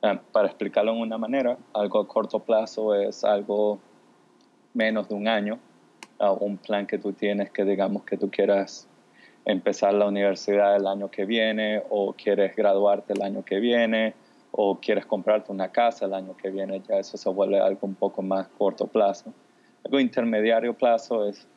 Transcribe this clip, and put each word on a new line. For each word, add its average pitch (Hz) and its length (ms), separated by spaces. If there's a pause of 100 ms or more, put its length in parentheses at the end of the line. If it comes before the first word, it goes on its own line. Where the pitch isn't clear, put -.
Ah, 98 200 (100)
para 104 160
explicarlo 107 460
en 113 60
una 113 180
manera, 120 400 (160)
algo 104 260
a 101 80
corto 110 320
plazo 110 540
es 101 300
algo 104 560 (920)
menos 110 360
de 107 60
un 104 120
año, 107 320 (600)
ah, 101 120
un 101 260
plan 101 280
que 104 120
tú 98 160
tienes 101 380
que, 104 120
digamos, 98 400
que - 140
tú 101 120
quieras 98 580 (580)
empezar 101 480
la 104 120
universidad 101 720
el 98 120
año 98 220
que 98 160
viene, 110 640
o 101 240
quieres 98 420
graduarte 101 580
el 98 80
año 98 240
que 98 160
viene, 113 520 (380)
o 98 280
quieres 98 260
comprarte 104 460
una 95 180
casa 117 360
el 98 80
año 95 240
que 98 120
viene, 98 380
ya 98 120
eso 98 180
se - 120
vuelve 98 300
algo 98 280
un 95 80
poco 98 260
más 95 280
corto - 380
plazo. - 460 (520)
Algo 131 140
intermediario 117 760
plazo 117 540
es 101 300